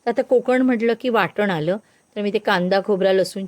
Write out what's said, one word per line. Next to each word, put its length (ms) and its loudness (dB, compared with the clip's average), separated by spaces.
तर 40 0
आता 120 0
कोकण 400 2
म्हटलं 380 2
की 80 -4
वाटण 420 0
आलं, 260 -2
तर 40 -6
मी 120 -4
ते 60 0
कांदा, 460 0
खोबरा, 280 0
लसूण 360 -2